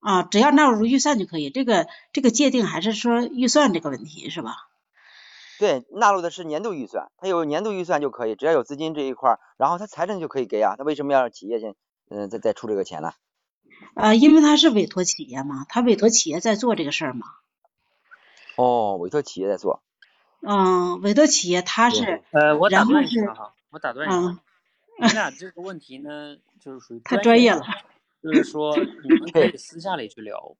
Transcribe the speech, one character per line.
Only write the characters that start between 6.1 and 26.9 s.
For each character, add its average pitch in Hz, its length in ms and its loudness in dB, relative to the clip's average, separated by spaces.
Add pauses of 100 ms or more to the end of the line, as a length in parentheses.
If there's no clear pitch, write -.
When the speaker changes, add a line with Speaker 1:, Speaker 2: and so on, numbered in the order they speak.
Speaker 2:
入 190 80 -2
的 170 100 -4
是 185 140 -14
年 156 180 -6
度 214 100 -6
预 131 140 -10
算， 95 300 -10
它 180 100 -10
有 175 160 0
年 151 220 -2
度 214 80 -4
预 185 100 -6
算 165 180 -2
就 143 80 -2
可 117 180 -8
以， 110 80 -4
只 127 100 -6
要 165 80 2
有 135 100 2
资 143 140 -12
金 160 180 -6
这 151 60 -6
一 135 120 -6
块 - 180 -2
儿， 107 80 0 (180)
然 135 120 0
后 175 80 -4
他 202 80 -12
财 175 220 -6
政 196 140 -6
就 156 80 -8
可 135 100 -6
以 123 60 -2
给 104 160 -4
啊， 104 160 0
他 135 80 -8
为 151 100 -2
什 143 100 -8
么 143 80 -4
要 135 60 4
让 123 100 -2
企 - 180 -18
业 113 120 -4
先， - 160 -12 (340)
嗯， 101 200 -10
再， 107 100 -10
再 107 140 -2
出 - 140 -10
这 107 80 -2
个 95 100 -2
钱 80 160 -12
呢？ 82 100 -8 (840)
Speaker 1:
啊， 214 220 4
因 294 180 8
为 320 80 10
他 294 160 6
是 320 120 6
委 214 180 2
托 180 160 -4
企 165 200 -6
业 135 200 -10
嘛， 139 260 -10
他 - 120 -2
委 233 160 4
托 208 120 4
企 220 200 0
业 151 100 -4
在 214 160 0
做 220 200 -2
这 165 100 -4
个 143 80 -6
事 - 120 -4
儿 131 80 -6
嘛。 120 140 -14 (1300)
Speaker 2:
哦， 120 420 0
委 87 120 -8
托 147 120 -2
企 - 200 -10
业 95 80 -2
在 98 80 -2
做。 - 260 -4 (580)
Speaker 1:
嗯， 185 600 0
委 202 120 0
托 294 140 6
企 175 220 0
业 180 120 0
他 226 280 0
是， 226 160 -2
Speaker 2:
对。 190 160 -4 (100)
Speaker 3:
呃， 151 260 4
我 185 120 4
打 196 160 4
断 285 180 4
一 - 40 -4
下 233 140 -2
哈， 202 40 -2
Speaker 1:
然 113 100 -10
后 104 120 -18
是， - 40 -20 (200)
Speaker 3:
我 156 80 -20
打 131 120 -6
断 135 160 -8
一 196 40 -2
下。 180 60 0
Speaker 1:
嗯。 180 220 -2 (600)
Speaker 3:
你 240 80 4
俩 196 200 -2
这 175 220 -18
个 175 100 -20
问 185 160 -14
题 131 200 -20
呢， 147 400 -16 (240)
就 135 120 -18
是 127 60 -18
属 - 160 -20